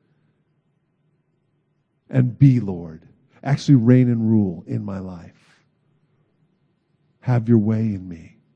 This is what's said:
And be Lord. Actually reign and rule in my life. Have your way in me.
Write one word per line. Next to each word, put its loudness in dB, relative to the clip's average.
And -2
be 4
Lord. -10
Actually 2
reign 4
and -2
rule 0
in -8
my -10
life. -18
Have -2
your 6
way 0
in -6
me. -18